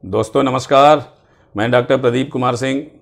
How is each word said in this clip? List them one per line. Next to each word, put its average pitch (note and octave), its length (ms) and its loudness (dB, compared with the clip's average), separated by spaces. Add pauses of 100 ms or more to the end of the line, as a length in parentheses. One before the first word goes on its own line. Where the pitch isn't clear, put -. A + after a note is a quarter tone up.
दोस्तों G#2+ 360 -2
नमस्कार, C3+ 680 2 (440)
मैं A2+ 140 -2
डॉक्टर B2 260 0
प्रदीप B2+ 340 -2
कुमार B2 240 -4
सिंह C3+ 320 -6 (140)